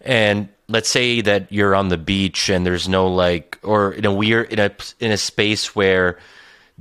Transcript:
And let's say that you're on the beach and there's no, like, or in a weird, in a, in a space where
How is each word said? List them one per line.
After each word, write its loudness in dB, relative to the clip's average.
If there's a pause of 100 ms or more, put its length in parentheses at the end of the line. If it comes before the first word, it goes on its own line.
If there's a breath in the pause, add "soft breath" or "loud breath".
And 0 (180)
let's -2
say 0
that 0
you're 2
on 2
the 0
beach -2
and 2
there's -2
no, 2
like, -2
or 2
in -6
a 2
weird, 0
in -2
a, 2 (280)
in 0
a 0
space -2
where 2 (600 loud breath)